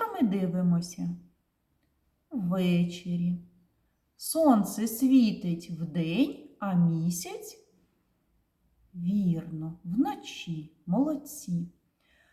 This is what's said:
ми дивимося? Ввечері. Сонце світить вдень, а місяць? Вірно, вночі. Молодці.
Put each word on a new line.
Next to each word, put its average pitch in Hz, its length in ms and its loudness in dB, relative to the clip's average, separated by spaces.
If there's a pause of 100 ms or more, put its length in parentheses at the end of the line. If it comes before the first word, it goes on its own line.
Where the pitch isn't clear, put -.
(140)
ми 330 140 2
дивимося? 175 920 0 (1120)
Ввечері. 175 1120 0 (760)
Сонце 233 680 4
світить 220 800 4
вдень, 165 800 -2 (100)
а 196 140 -4
місяць? 175 840 0 (1400)
Вірно, 165 880 -2
вночі. 175 920 -4 (100)
Молодці. 185 840 -2 (600)